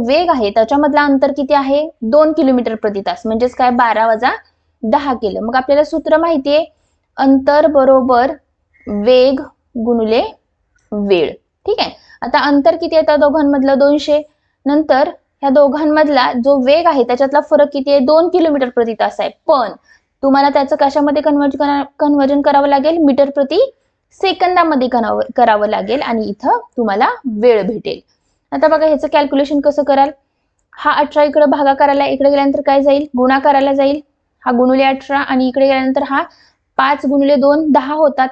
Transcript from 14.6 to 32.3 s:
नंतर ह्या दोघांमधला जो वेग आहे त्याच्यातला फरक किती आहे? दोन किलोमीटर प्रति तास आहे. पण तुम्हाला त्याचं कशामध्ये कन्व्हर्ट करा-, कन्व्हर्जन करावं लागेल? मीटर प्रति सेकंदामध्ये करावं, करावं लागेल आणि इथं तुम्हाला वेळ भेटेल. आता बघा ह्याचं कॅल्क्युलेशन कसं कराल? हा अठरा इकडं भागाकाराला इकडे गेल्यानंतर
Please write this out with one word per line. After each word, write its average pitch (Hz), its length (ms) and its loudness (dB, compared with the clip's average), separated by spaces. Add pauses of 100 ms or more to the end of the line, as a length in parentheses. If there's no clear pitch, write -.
नंतर 294 420 0 (320)
ह्या 277 100 -2
दोघांमधला 294 840 2
जो 262 320 0
वेग 320 220 2
आहे 285 160 2
त्याच्यातला 269 380 0
फरक 294 320 2
किती 277 180 -4
आहे? 285 100 4
दोन 311 280 2
किलोमीटर 294 400 0
प्रति 226 320 -2
तास 202 200 -4
आहे. 190 100 -4 (160)
पण 240 260 0 (500)
तुम्हाला 277 260 2
त्याचं 285 320 0
कशामध्ये 285 420 0
कन्व्हर्ट 285 340 0
करा-, 285 280 -2 (140)
कन्व्हर्जन 285 420 2
करावं 285 280 2
लागेल? 285 300 0
मीटर 277 320 2
प्रति 285 280 -2 (540)
सेकंदामध्ये 349 760 0
करावं, 214 340 -2 (140)
करावं 214 320 2
लागेल 214 340 -4
आणि 220 240 -4
इथं 262 320 -2 (180)
तुम्हाला 226 320 0 (320)
वेळ 220 220 4
भेटेल. 175 380 -8 (520)
आता 277 160 0
बघा 311 180 2
ह्याचं 302 220 0
कॅल्क्युलेशन 285 520 0
कसं 285 220 -2
कराल? 277 280 0 (640)
हा - 180 -4
अठरा 294 340 0
इकडं 294 260 2
भागाकाराला 277 560 0
इकडे 269 220 0
गेल्यानंतर 277 320 0